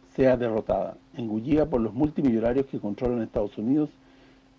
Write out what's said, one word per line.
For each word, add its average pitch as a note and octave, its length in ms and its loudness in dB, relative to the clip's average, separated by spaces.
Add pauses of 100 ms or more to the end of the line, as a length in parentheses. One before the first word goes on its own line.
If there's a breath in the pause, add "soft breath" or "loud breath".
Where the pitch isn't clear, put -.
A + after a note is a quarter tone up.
(160)
sea C3 200 4
derrotada, A2 600 -2 (200)
engullida A#2+ 500 0
por B2+ 140 0
los G#2+ 140 -2
multimillonarios C3+ 720 0
que C3+ 140 -8
controlan A#2+ 420 -2
Estados G#2+ 340 -4
Unidos C#3+ 340 0 (680 soft breath)